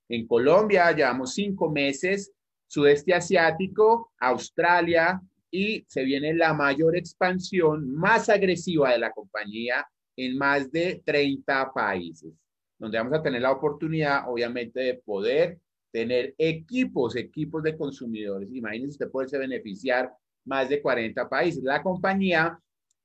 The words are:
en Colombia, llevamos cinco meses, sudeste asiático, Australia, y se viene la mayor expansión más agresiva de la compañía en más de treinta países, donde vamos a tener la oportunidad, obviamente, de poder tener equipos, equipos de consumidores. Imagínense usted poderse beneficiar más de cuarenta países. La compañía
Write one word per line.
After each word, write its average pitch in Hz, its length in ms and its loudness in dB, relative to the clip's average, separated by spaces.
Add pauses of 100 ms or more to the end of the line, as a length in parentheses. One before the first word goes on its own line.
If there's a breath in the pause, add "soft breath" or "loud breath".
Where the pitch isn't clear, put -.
en 117 180 -6
Colombia, 170 680 4
llevamos 131 400 0
cinco 196 380 -2
meses, 151 600 -2 (380)
sudeste 147 460 4
asiático, 190 1040 2
Australia, 170 1000 2 (300)
y 202 380 -4
se 135 160 -4
viene 139 300 0
la 165 180 2
mayor 151 440 2
expansión 175 1000 0
más 214 340 2
agresiva 175 640 2
de 117 60 4
la 113 120 -2
compañía 107 760 -6 (300)
en 127 200 -4
más 139 340 2
de 170 340 -2
treinta 139 680 0
países, 87 600 -4 (440)
donde 110 200 -4
vamos 127 160 -2
a 156 80 0
tener 127 200 -2
la 131 100 4
oportunidad, 147 760 -2
obviamente, 120 520 -4
de 127 140 0
poder 127 640 -2 (340)
tener 123 440 -2
equipos, 160 800 -2
equipos 156 460 -6
de 156 140 -2
consumidores. 110 760 -8
Imagínense 123 400 -8
usted 131 180 -8
poderse 131 280 -6
beneficiar 127 720 -4 (320)
más 135 240 -2
de 143 140 0
cuarenta 123 460 -2
países. 139 360 -2
La 147 180 0
compañía 185 760 0 (460)